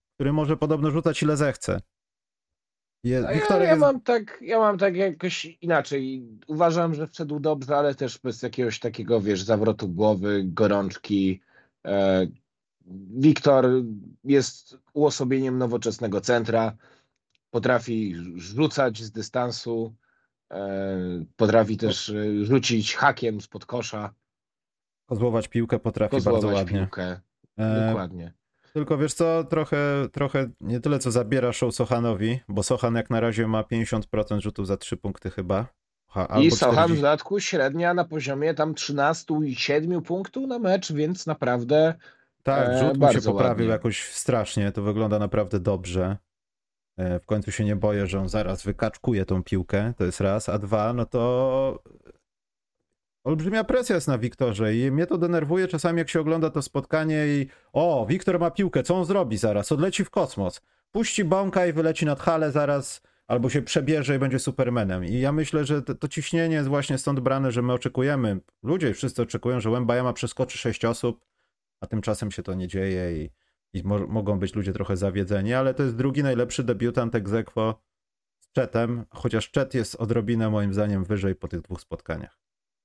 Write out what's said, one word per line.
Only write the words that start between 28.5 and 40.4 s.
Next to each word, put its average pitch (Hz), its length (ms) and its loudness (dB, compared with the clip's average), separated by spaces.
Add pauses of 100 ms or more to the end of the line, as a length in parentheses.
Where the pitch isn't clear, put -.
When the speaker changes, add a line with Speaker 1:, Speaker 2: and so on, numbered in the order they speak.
Speaker 1:
tylko 147 240 -2
wiesz 147 160 0
co, 165 300 2
trochę, 143 680 0
trochę 135 380 -2 (120)
nie 117 180 -2
tyle 143 200 0
co 127 120 -2
zabiera 123 420 2
show 120 220 -2
Sochanowi, 117 720 0
bo 101 160 -2
Sochan 120 320 0
jak 113 140 -2
na 113 100 0
razie 113 280 0
ma 110 160 0
pięćdziesiąt 113 440 -2
procent 107 340 0
rzutów 101 260 -6
za 98 100 0
trzy - 200 -6
punkty 98 320 -8
chyba. 98 360 -2 (440)
Ha, 92 200 -4
Speaker 2:
I - 20 -10
Speaker 1:
albo 156 240 6
Speaker 2:
Sochan 123 180 6
Speaker 1:
czterdzieści. 165 200 6
Speaker 2:
w 151 80 2
dodatku 151 380 2
średnia 170 540 0
na 175 120 0
poziomie 151 480 -2
tam 151 200 0
trzynastu 151 720 0
i 135 120 -2
siedmiu 160 460 0
punktu 190 460 -6